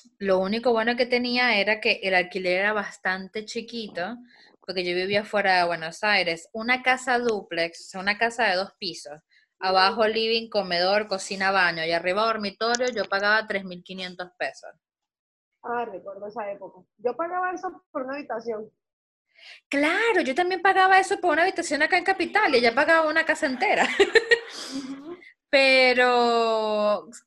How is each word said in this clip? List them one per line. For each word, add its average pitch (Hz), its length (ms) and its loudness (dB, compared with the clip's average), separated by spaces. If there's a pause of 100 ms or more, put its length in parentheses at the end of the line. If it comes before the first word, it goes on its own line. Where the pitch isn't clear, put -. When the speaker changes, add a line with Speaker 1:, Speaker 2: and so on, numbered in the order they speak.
(180)
Speaker 1:
Lo 190 200 2
único 226 340 0
bueno 226 240 0
que 254 100 0
tenía 247 520 0
era 214 220 0
que 214 220 0
el 190 120 0
alquiler 180 460 0
era 208 140 0
bastante 190 720 -6
chiquito, 220 680 -8 (440)
porque 185 240 -6
yo 175 100 -2
vivía 202 300 0
fuera 196 340 2
de 175 80 4
Buenos 165 380 -6
Aires. 180 480 0
Una 247 300 -2
casa 254 360 0
dúplex, 170 640 -2
o - 100 -18
sea, 190 100 -12
una 208 180 -2
casa 233 300 0
de 180 80 0
dos 190 220 -4
pisos, 156 440 -12 (360)
abajo 190 480 4
living, 226 440 -2
comedor, 190 580 0
cocina, 190 420 -4
baño, 170 360 2
y 165 60 -2
arriba 180 340 0
dormitorio, 226 680 -2
yo 202 120 -2
pagaba 208 400 0
tres 196 180 -6
mil 180 180 -14
quinientos 180 560 -12
pesos. - 320 -8 (920)
Speaker 2:
Ah, 240 280 -6
recuerdo 196 360 -14
esa 208 260 -10
época. 185 280 -18 (180)
Yo 240 180 -4
pagaba 359 360 -4
eso 359 380 -10
por 277 120 -6
una 262 120 -8
habitación. 226 560 -8 (1000)
Speaker 1:
Claro, 359 540 2
yo 254 120 -2
también 359 260 0
pagaba 381 380 6
eso 381 220 0
por 349 120 2
una 320 100 2
habitación 339 400 -2
acá 320 140 2
en 349 80 0
Capital, 381 500 2
y 240 40 6
ella 233 160 4
pagaba 311 340 4
una 311 160 2
casa 311 220 0
entera. 254 420 2
<laughs> - 800 2
Speaker 2:
Ujú. 277 480 -12 (360)
Speaker 1:
Pero, 240 1500 4
o 233 40 -20 (160)